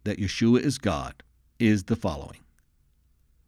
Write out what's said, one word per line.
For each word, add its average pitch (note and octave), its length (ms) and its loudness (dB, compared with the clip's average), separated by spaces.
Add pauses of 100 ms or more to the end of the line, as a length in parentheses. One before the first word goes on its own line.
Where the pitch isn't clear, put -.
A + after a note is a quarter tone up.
that F#2 140 -4
Yeshua A2+ 420 2
is C3+ 160 -2
God C#2 460 -6 (360)
is G#2+ 260 2
the A#2 120 -2
following. C#2+ 440 -8 (1080)